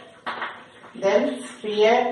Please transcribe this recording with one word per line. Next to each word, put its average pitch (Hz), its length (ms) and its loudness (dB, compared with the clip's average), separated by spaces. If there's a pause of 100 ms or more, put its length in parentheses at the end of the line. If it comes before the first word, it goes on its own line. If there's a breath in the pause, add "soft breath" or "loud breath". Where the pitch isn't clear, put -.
(1040)
then 208 180 4 (280)
ஸ்பியர் 214 600 2